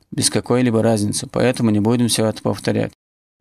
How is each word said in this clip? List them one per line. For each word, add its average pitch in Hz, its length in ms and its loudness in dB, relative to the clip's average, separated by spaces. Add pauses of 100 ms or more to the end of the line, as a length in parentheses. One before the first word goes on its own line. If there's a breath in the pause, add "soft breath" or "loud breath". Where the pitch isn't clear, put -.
(100)
без - 200 -2
какой-либо 117 520 0
разницы, 107 480 0
поэтому 123 400 0
не 104 100 2
будем 120 280 2
все 110 180 0
это 107 160 -4
повторять. 110 500 -2 (480)